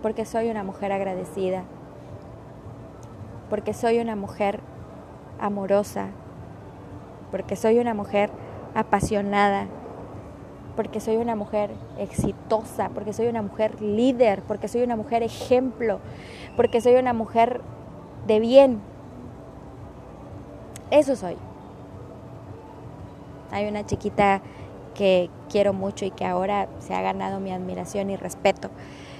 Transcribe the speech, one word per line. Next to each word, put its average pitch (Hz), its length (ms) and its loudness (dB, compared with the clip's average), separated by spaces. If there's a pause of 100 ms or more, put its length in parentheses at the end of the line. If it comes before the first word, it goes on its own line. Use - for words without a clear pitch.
Porque 220 220 0
soy 226 240 0
una 214 160 -2
mujer 196 260 -4
agradecida, 185 720 -2 (1900)
porque 214 240 -2
soy 233 260 4
una 226 180 -2
mujer 202 420 -2 (800)
amorosa, 202 720 0 (1200)
porque 190 240 -4
soy 226 240 6
una 240 140 2
mujer 202 360 2 (460)
apasionada, 202 920 4 (1080)
porque 214 240 -2
soy 220 160 2
una 233 200 2
mujer 208 360 0 (260)
exitosa, 202 920 0
porque 208 240 -6
soy 226 140 2
una 233 140 0
mujer 214 400 0
líder, 220 600 6
porque 214 260 -4
soy 240 160 2
una 240 140 2
mujer 233 260 2
ejemplo, 233 760 2 (580)
porque 240 240 4
soy 247 140 8
una 254 180 6
mujer 233 480 4 (680)
de 214 140 8
bien. 247 400 10 (2000)
Eso 277 240 6
soy. 180 220 -6 (2250)
Hay 202 180 -2
una 208 160 -4
chiquita 202 560 4 (540)
que 185 340 6 (200)
quiero 202 220 6
mucho 196 320 -2
y 190 80 -2
que - 140 -6
ahora 190 420 2 (120)
se 185 140 -8
ha 185 80 0
ganado 190 380 -2
mi 190 140 -4
admiración 185 560 -4
y 190 80 -2
respeto. - 520 0 (500)